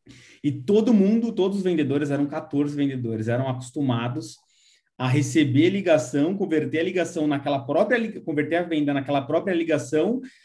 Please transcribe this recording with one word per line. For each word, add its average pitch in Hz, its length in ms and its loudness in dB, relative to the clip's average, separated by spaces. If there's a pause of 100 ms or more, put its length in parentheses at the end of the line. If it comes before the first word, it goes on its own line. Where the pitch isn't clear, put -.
(420)
E 147 100 -2
todo 214 420 2
mundo, 220 380 4
todos 196 260 0
os 185 60 -2
vendedores, 147 460 0
eram 143 160 0
quatorze 147 480 -4
vendedores, 120 540 -2
eram 127 200 0
acostumados 127 880 -4 (600)
a 131 100 0
receber 143 640 4
ligação, 170 680 2
converter 156 440 -2
a - 20 0
ligação 170 440 -2
naquela 143 340 -2
própria 202 380 2
li-, 226 220 -6
converter 151 360 -2
a 175 60 2
venda 151 300 0
naquela 139 300 -2
própria 170 320 -2
ligação, 165 680 0 (240)